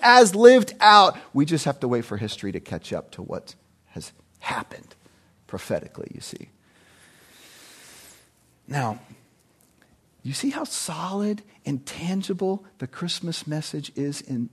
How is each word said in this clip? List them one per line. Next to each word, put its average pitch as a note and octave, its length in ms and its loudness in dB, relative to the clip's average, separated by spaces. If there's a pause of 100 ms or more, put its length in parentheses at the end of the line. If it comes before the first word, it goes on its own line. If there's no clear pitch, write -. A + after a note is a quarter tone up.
as A#3+ 320 8
lived A#3+ 460 8
out. G#3 380 8 (160)
We C#3 120 2
just D#3 200 -2
have C#3 160 -4
to B2+ 60 -2
wait A#2+ 160 -2
for G#2 140 -10
history G#2 340 -8
to E2+ 80 -10
catch - 320 -12
up D#2+ 200 -8
to - 100 -18
what - 340 -12 (320)
has - 240 -18 (280)
happened - 560 -12 (520)
prophetically," - 680 -10
you - 80 -18
see. - 280 -18 (2250)
Now, B2 320 -6 (1200)
you C3 100 -8
see C4+ 160 -4
how D4 140 -6
solid G3+ 800 -6 (240)
and C#3 180 -6
tangible F#3+ 760 -6 (160)
the C3 80 -8
Christmas - 580 -10
message D3+ 500 -10
is C#3 260 -8
in A#2+ 300 -8